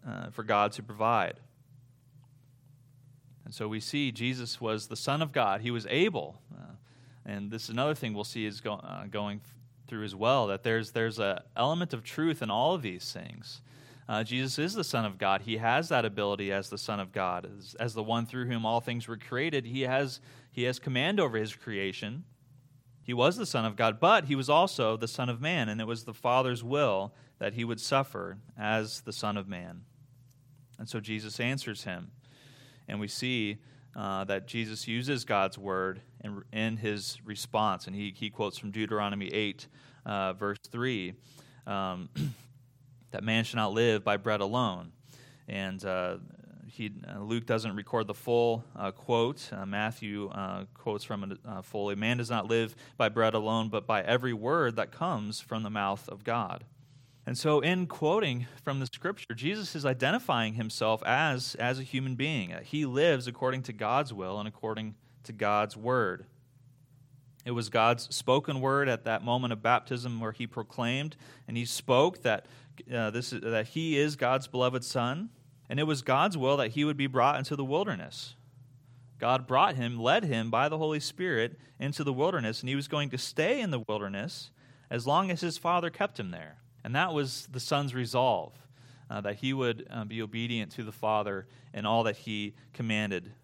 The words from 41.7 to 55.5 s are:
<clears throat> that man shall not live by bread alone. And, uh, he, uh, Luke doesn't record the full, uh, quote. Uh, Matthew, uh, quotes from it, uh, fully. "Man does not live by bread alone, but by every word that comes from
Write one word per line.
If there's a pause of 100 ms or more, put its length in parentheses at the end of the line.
<clears throat>
that
man
shall
not
live
by
bread
alone. (560)
And,
uh, (520)
he, (160)
uh,
Luke
doesn't
record
the
full, (120)
uh,
quote.
Uh,
Matthew,
uh, (100)
quotes
from
it,
uh,
fully.
"Man
does
not
live (220)
by
bread
alone,
but
by
every
word
that
comes
from